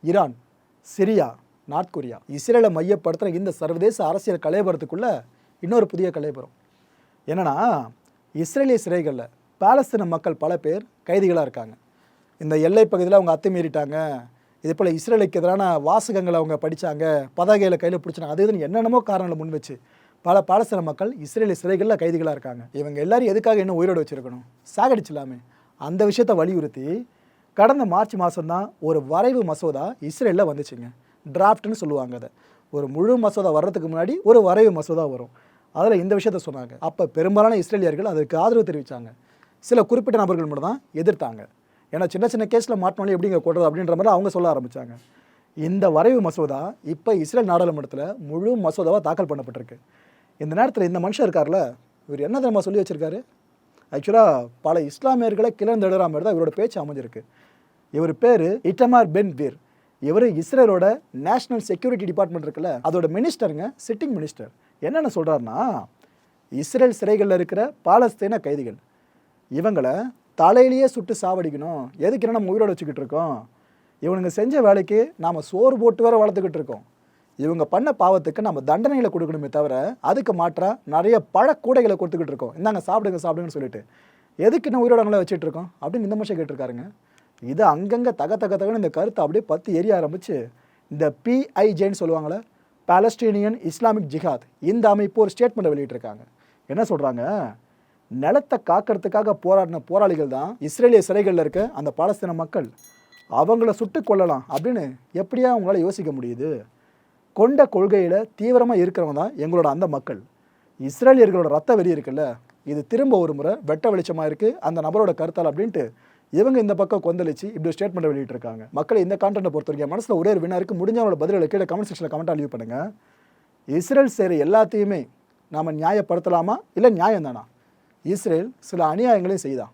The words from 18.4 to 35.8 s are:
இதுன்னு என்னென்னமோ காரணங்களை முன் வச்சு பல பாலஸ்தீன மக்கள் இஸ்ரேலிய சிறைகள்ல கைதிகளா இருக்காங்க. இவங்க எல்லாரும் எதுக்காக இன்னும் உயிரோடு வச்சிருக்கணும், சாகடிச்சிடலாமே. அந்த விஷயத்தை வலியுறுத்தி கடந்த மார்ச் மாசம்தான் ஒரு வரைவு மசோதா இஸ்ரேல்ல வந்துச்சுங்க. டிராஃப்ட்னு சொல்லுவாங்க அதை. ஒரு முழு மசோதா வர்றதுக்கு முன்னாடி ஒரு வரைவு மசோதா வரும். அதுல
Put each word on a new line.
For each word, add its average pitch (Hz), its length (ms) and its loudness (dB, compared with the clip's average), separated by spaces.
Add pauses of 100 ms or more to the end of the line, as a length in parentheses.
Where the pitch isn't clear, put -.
இதுன்னு 208 240 0
என்னென்னமோ 226 320 2 (100)
காரணங்களை 185 320 -2
முன் 160 140 -10
வச்சு 143 200 -12 (480)
பல 185 240 6
பாலஸ்தீன 202 400 2
மக்கள் 190 240 -6 (140)
இஸ்ரேலிய 208 340 -2
சிறைகள்ல 190 420 0
கைதிகளா 160 340 0
இருக்காங்க. 123 280 -12 (160)
இவங்க 147 240 -8
எல்லாரும் 226 300 2
எதுக்காக 214 300 2
இன்னும் 185 160 -2
உயிரோடு 175 220 2
வச்சிருக்கணும், 127 420 -12 (300)
சாகடிச்சிடலாமே. 151 640 -2 (420)
அந்த 170 300 -2
விஷயத்தை 233 320 2
வலியுறுத்தி 151 440 -4 (720)
கடந்த 269 240 4 (100)
மார்ச் 214 200 0 (100)
மாசம்தான் 175 420 -4 (220)
ஒரு 160 100 2 (140)
வரைவு 240 280 2 (120)
மசோதா 151 340 -4 (240)
இஸ்ரேல்ல 196 400 0
வந்துச்சுங்க. 139 380 -12 (380)
டிராஃப்ட்னு 208 580 0
சொல்லுவாங்க 135 360 -4
அதை. 120 80 -16 (440)
ஒரு 143 220 -4
முழு 196 200 4 (100)
மசோதா 202 320 2
வர்றதுக்கு 165 360 0
முன்னாடி 175 220 -2 (140)
ஒரு 233 180 10
வரைவு 208 300 6
மசோதா 160 280 -2 (100)
வரும். 123 180 -14 (400)
அதுல 202 240 2